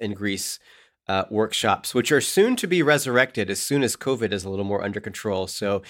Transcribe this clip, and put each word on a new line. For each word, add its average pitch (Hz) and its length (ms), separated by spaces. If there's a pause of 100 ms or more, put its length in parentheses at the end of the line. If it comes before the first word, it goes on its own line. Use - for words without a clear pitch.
in 104 140
Greece, 98 440 (480)
uh, 95 240
workshops, 107 640
which 123 160
are 143 100
soon 226 360
to 226 100
be 175 160
resurrected 131 680
as 98 100
soon 139 240
as 113 100
covid 113 380
is 98 100
a 95 80
little 98 140
more 101 180
under 101 180
control. 95 460
So 101 300 (140)